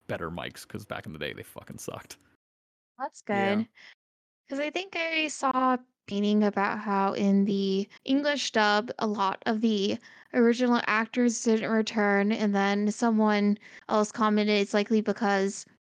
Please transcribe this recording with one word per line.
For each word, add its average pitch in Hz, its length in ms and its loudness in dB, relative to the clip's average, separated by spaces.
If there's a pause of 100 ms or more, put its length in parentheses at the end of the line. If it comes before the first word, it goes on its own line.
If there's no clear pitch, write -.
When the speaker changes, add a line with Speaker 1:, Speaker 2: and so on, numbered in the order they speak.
Speaker 1:
better 87 240 -8
mics, 67 360 -12
'cause 101 180 -14
back - 200 -12
in 110 80 -12
the 76 60 -14
day, 71 140 -6
they - 100 -14
fucking - 340 -18
sucked. - 400 -14 (800)
Speaker 2:
That's 269 340 -12
Speaker 3:
Yeah. 202 260 2
Speaker 2:
good. 220 120 -4 (800)
'Cause 277 100 -6
I 294 120 -4
think 381 240 -8
I 330 340 -2
saw 262 460 2
a 247 40 -6 (280)
painting 208 360 2
about 202 360 0
how 196 340 0
in 196 320 4
the 196 420 0 (180)
English 285 460 0
dub, 214 480 2
a 226 80 -2
lot 202 380 -2
of 220 160 0
the 214 360 0 (360)
original 240 540 2
actors 226 560 0
didn't 220 280 2
return, 208 600 2
and 214 240 0
then 202 360 0
someone 214 640 2 (320)
else 214 220 2
commented 214 460 2
it's 202 160 0
likely 214 280 2
because 202 640 -2 (220)